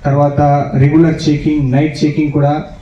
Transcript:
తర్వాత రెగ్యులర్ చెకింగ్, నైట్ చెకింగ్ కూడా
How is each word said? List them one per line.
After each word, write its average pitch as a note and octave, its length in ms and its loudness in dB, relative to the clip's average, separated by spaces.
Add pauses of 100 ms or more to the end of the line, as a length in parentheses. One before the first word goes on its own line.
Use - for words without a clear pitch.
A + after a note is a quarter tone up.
తర్వాత C#3+ 680 0
రెగ్యులర్ D3+ 540 2
చెకింగ్, D3 420 0
నైట్ D3 320 0
చెకింగ్ D3 280 -2
కూడా D3 320 -2 (180)